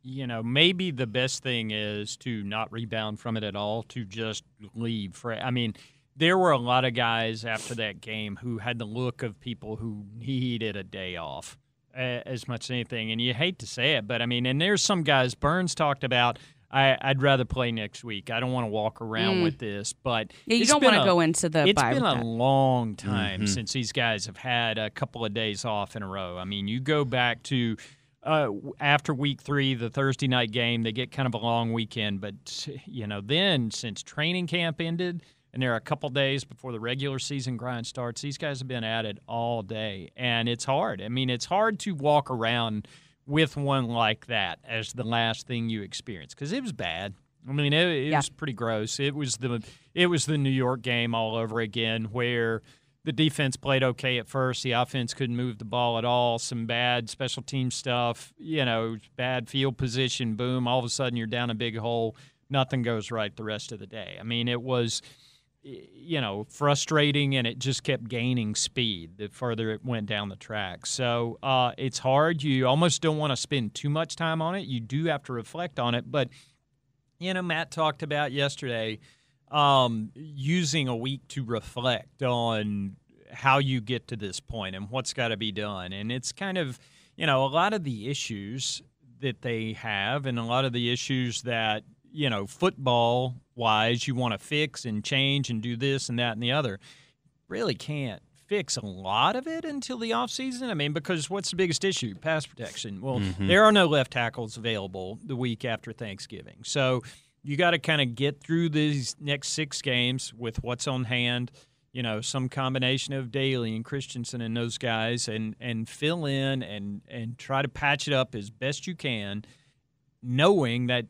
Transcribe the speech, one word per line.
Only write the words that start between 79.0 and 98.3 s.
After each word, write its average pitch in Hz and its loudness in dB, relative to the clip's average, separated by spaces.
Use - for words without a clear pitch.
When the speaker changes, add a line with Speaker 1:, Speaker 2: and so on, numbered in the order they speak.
Speaker 1:
um, 131 6
using 147 0
a 123 0
week 131 -6
to 135 -4
reflect 120 -2
on 107 0
how 135 6
you 131 2
get 120 -4
to 120 -8
this 104 -8
point 95 -6
and 101 -8
what's 127 -4
gotta 113 -2
be 107 -2
done. 98 -6
And 104 -6
it's 127 -6
kind 196 -6
of, 135 -4
you 165 -2
know, 135 4
a - 0
lot 175 4
of 196 -2
the 120 -4
issues 117 -6
that 131 -4
they 113 -2
have 113 -2
and 120 0
a 117 -2
lot 123 2
of 127 0
the 120 2
issues 123 0
that, 113 0
you 147 0
know, 101 0
football-wise 120 2
you 131 -2
wanna 120 0
fix - -2
and 107 -4
change 139 2
and 113 -2
do 120 -4
this 135 -2
and 117 -2
that 120 0
and 113 -4
the 120 2
other, 131 0
really 190 -2
can't 139 -6